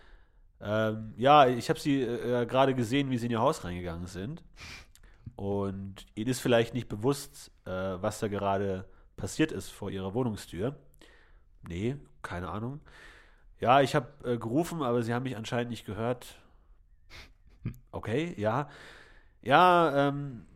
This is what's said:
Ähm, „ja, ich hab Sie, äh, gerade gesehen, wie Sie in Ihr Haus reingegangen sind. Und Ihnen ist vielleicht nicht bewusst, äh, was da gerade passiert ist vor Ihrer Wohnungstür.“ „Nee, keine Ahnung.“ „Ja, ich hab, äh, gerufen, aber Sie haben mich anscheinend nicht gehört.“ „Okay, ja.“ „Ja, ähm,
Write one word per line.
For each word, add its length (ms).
Ähm, 560
„ja, 300
ich 220
hab 80
Sie, 240
äh, 440
gerade 280
gesehen, 380
wie 60
Sie 80
in 80
Ihr 80
Haus 240
reingegangen 420
sind. 360
Und 720
Ihnen 140
ist 100
vielleicht 340
nicht 140
bewusst, 640
äh, 60
was 480
da 100
gerade 580
passiert 340
ist 180
vor 220
Ihrer 220
Wohnungstür.“ 640
„Nee, 300
keine 280
Ahnung.“ 300
„Ja, 220
ich 140
hab, 300
äh, 120
gerufen, 460
aber 200
Sie 100
haben 100
mich 140
anscheinend 340
nicht 140
gehört.“ 540
„Okay, 460
ja.“ 320
„Ja, 680
ähm, 380